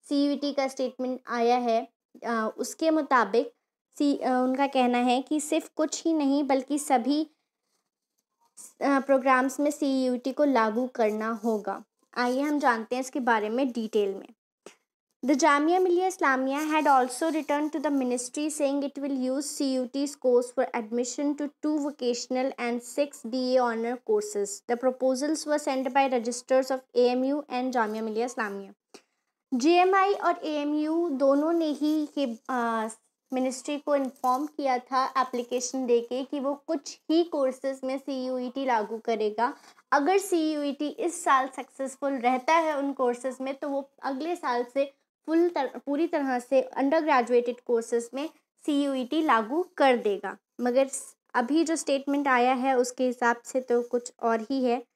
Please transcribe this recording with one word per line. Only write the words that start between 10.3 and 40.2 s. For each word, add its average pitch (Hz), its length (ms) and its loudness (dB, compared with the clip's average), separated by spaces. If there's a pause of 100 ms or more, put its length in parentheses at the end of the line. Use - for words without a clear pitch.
को 294 120 2
लागू 240 500 2
करना 214 500 -2
होगा। 214 400 -4 (320)
आइए 247 240 0
हम 294 180 0
जानते 240 380 0
हैं 254 40 -4
इसके 262 200 -6
बारे 226 280 2
में 247 240 0
डिटेल 208 420 0
में। - 140 -14 (960)
The 285 100 4
Jamia 302 500 4
Millia 359 300 0
Islamia 269 560 0
had 311 140 2
also 269 480 2
returned 302 420 -2
to 302 100 -2
the 277 160 2
ministry 254 580 -4
saying 277 300 0
it - 80 -20
will 269 380 -2
use 294 260 -6
C 262 220 0
U 240 120 -8
T 277 180 -2
scores 247 320 2 (120)
for 254 160 0
admission 247 640 -2
to 294 120 -6 (180)
two 302 200 0
vocational 254 720 -4
and 240 200 -2 (180)
six 285 280 -4
B 226 80 -8
A 254 260 2
honor 233 360 -2 (140)
courses। 208 380 0 (220)
The 240 140 -2
proposals 262 600 0
were 294 220 0
sent 262 200 -2
by 269 220 2
registers 254 640 0
of 262 60 -2 (180)
A 247 180 4
M 254 100 0
U 285 180 0
and 254 300 -4
Jamia 220 300 -2
Millia 226 320 -4
Islamia। 202 380 -8 (840)
जेएमआई 370 600 4
और 349 300 -2
एएमयू 302 640 -2
दोनों 285 440 2
ने 330 140 0
ही 302 420 0 (100)
ये, 240 200 -2 (100)
अ, 233 400 -2 (440)
मिनिस्ट्री 262 460 -4
को 285 180 0
इन्फॉर्म 262 500 -2
किया 269 320 -2
था 262 280 0 (120)
एप्लीकेशन 247 680 -2
देके 240 380 0
कि 285 160 -6
वो 277 140 -2
कुछ - 460 -8 (100)
ही 330 140 4
कोर्सेज 269 600 -4
में 262 140 -4
सीयूईटी 254 640 -6
लागू 226 340 -2
करेगा। 220 560 -2 (380)
अगर 294 260 4
सीयूईटी 302 720 -2